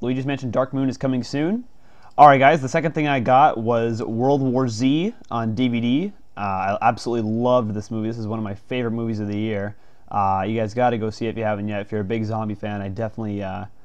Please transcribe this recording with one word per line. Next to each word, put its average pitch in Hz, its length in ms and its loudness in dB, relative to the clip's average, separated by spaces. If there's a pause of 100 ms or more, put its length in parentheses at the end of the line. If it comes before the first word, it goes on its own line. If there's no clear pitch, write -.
Luigi's 127 260 -2
Mansion 135 240 -4
Dark 131 240 0
Moon 135 140 0
is 123 80 -4
coming 131 260 -2
soon. 165 400 -2 (540)
All 147 100 12
right, 139 120 10
guys, 139 220 6
the 131 80 -2
second 160 280 0
thing 151 100 0
I 139 140 2
got 127 380 6
was 117 440 0
World 131 400 2
War 131 240 2
Z 135 480 0 (160)
on 113 240 -2
D 127 140 0
V 117 120 -2
D. 139 320 0 (240)
Uh, - 40 -10
I 98 420 -2
absolutely 117 480 0
loved 120 440 2
this 104 180 -8
movie. 110 160 -4
This 113 100 -6
is 110 80 -8
one 110 140 -6
of - 40 -6
my 101 120 -8
favorite 123 340 -6
movies 113 300 -4
of 104 80 -4
the 104 100 -4
year. 104 380 -4 (340)
Uh, 95 340 0
you 110 140 -2
guys 107 160 -2
gotta 120 240 2
go 110 120 -2
see 117 160 -6
it - 20 -2
if 101 80 -6
you 110 80 -4
haven't 104 240 -2
yet. 104 120 -4
If 104 120 -8
you're 107 80 -2
a 101 40 -2
big 113 200 -2
zombie 107 320 -4
fan, 104 240 -8
I 98 80 -8
definitely, 104 560 -6
uh, 95 220 -8
r-, - 20 -14 (160)